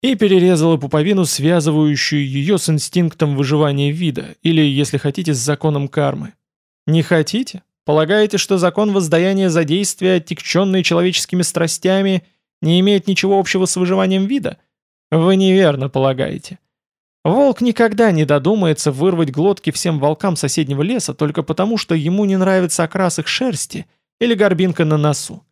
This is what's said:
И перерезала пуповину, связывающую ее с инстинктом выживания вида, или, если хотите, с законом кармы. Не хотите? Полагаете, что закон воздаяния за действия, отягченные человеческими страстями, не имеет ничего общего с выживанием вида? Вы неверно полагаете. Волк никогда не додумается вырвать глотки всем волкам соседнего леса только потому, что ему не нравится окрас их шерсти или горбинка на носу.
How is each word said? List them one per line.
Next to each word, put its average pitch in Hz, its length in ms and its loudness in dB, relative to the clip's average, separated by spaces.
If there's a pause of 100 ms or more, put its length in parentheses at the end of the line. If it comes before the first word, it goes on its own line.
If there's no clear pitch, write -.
И 254 140 0
перерезала 180 600 4
пуповину, 160 480 0
связывающую 151 1040 0
ее 143 300 -2
с - 100 -4
инстинктом 156 680 -2
выживания 143 560 0
вида, 160 500 -6
или, 160 200 2
если 139 340 0
хотите, 151 360 -4
с 131 60 -2
законом 143 480 -2
кармы. 139 480 -4 (540)
Не 160 140 2
хотите? 185 600 -2 (220)
Полагаете, 196 520 2
что 196 220 -2
закон 190 340 0
воздаяния 190 560 0
за 165 140 0
действия, 185 520 0
отягченные 185 680 -2
человеческими 180 600 0
страстями, 185 840 0 (360)
не 165 200 2
имеет 196 260 2
ничего 196 320 0
общего 185 280 0
с - 100 -4
выживанием 190 500 0
вида? 254 320 -4 (540)
Вы 170 240 4
неверно 185 520 2
полагаете. 135 680 -2 (680)
Волк 247 360 2
никогда 226 500 2
не 156 140 2
додумается 151 680 0
вырвать 160 400 0
глотки 160 400 -2
всем 160 280 -2
волкам 151 380 0
соседнего 139 460 -2
леса 202 320 -4
только 151 280 -2
потому, 190 340 -2
что - 180 -4
ему 170 300 0
не 190 120 0
нравится 185 480 0
окрас 180 340 -4
их 160 100 -6
шерсти - 580 -6 (340)
или 233 140 0
горбинка 185 500 0
на 156 120 2
носу. - 560 -2